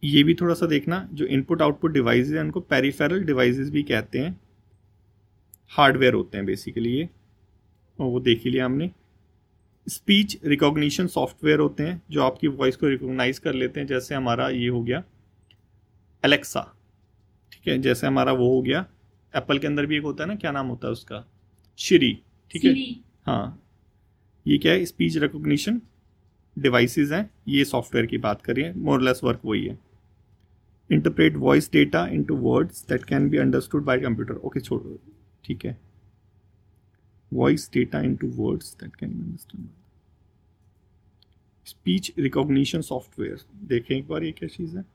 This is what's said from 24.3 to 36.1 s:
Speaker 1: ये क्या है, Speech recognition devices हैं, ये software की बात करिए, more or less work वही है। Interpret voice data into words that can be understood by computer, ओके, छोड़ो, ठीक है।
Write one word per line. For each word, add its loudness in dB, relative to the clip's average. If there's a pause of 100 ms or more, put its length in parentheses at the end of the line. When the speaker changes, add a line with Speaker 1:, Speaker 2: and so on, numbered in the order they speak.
Speaker 1:
ये 4
क्या 2
है, 0
Speech -2
recognition 0 (760)
devices 2
हैं, -2 (180)
ये 2
software -2
की -4
बात -2
करिए, -4
more 0
or 2
less 2
work -2
वही 0
है। -8 (1120)
Interpret 4
voice 4
data 4
into -2
words 0
that -4
can 2
be 2
understood 0
by 2
computer, -2
ओके, -6
छोड़ो, -8 (460)
ठीक -8
है। -8 (1500)